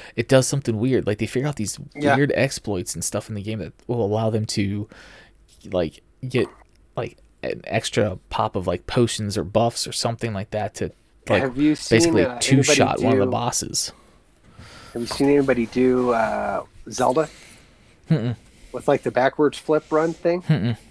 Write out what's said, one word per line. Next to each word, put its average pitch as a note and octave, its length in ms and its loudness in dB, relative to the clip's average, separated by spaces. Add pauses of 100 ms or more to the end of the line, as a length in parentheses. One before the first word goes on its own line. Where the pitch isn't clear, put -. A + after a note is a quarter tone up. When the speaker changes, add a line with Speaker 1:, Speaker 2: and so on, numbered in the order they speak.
(160)
Speaker 1:
it A#2+ 120 -2
does C3 180 6
something A#2+ 320 -2
weird. A#2 280 0
Like, G#2+ 120 -2
they A2 80 -2
figure C3 240 -2
out C#3+ 60 -8
these G#2 220 -6 (160)
Speaker 2:
Yeah. C#3+ 220 2
Speaker 1:
weird C#3 180 2
exploits G2+ 600 -2
and E2+ 100 -8
stuff - 240 -4
in A2 60 -8
the G2+ 80 -8
game G#2+ 160 -6
that D#2 160 -10 (120)
will A#2+ 160 -2
allow A2 280 0
them G#2+ 160 -2
to, G2+ 420 -2 (840)
like, F2 320 -2 (240)
get, B2+ 220 0 (480)
like, - 220 -8 (240)
an - 220 -6
extra G#2+ 520 -2 (140)
pop - 260 -2
of, F2+ 100 -4
like, F2+ 200 -4
potions A2 500 -2
or F2 80 -2
buffs A2+ 420 0
or - 60 -10
something A#2 400 -4
like F#2+ 200 -8
that G#2 240 -4
to, F2+ 160 -6 (360)
like, G#2+ 140 2
Speaker 2:
Have C3 160 -4
you D3+ 180 4
seen, - 220 2
Speaker 1:
basically A2 260 4
Speaker 2:
uh, - 60 0
anybody - 160 -6
Speaker 1:
two-shot C3+ 560 4
one B2+ 100 2
of C3 60 4
the B2+ 80 4
Speaker 2:
do B2+ 40 0
Speaker 1:
bosses. - 600 -4 (1000)
Speaker 2:
Have A#2+ 80 -6
you A#2 80 -6
seen C#3 220 2
anybody C3+ 360 4
do, B2+ 460 2
uh, G#2 520 -2 (260)
Zelda? B2+ 380 2 (800)
Speaker 1:
Mm-mm. A#2+ 260 0 (360)
Speaker 2:
With, B2 160 -6
like, C#3 140 2
the B2 80 -2
backwards C3+ 460 2
flip D3+ 340 -2
run D#3+ 220 2
thing? F3 300 -2
Speaker 1:
Mm-mm. A#2+ 340 0 (140)